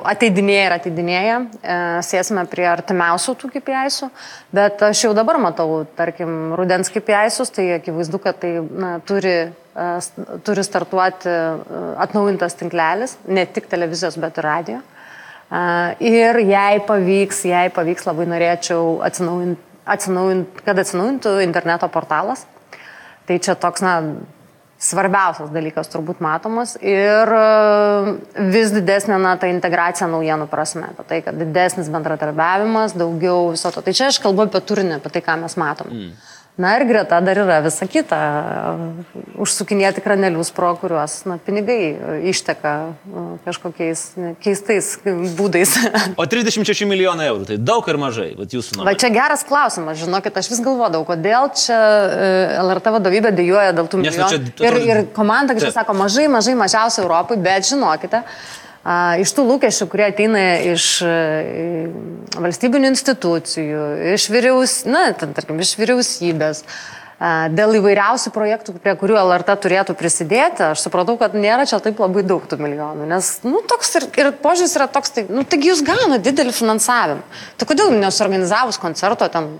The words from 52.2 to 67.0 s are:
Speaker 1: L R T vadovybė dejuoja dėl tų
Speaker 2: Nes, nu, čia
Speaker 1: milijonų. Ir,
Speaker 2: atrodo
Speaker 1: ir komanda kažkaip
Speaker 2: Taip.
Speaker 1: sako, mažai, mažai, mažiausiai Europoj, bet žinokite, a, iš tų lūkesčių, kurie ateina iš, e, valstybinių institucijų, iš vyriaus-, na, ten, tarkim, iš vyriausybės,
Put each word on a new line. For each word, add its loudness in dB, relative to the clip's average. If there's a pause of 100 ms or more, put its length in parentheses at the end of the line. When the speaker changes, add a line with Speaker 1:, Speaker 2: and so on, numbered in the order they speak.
Speaker 1:
L 2
R 0
T 2
vadovybė 4
dejuoja 4
dėl 0
tų 2
Speaker 2:
Nes, -2
nu, 0
čia 2
Speaker 1:
milijonų. -8
Ir, 2
Speaker 2:
atrodo 4
Speaker 1:
ir 2
komanda 2
kažkaip 0
Speaker 2:
Taip. 2
Speaker 1:
sako, 0
mažai, 2
mažai, 2
mažiausiai 2
Europoj, 2
bet 2
žinokite, 0 (600)
a, 2
iš 0
tų 2
lūkesčių, 2
kurie 0
ateina 2 (160)
iš, 0 (140)
e, -2 (460)
valstybinių 2
institucijų, -2 (240)
iš 2
vyriaus-, 2
na, 2
ten, -6
tarkim, -6
iš -2
vyriausybės, 0 (540)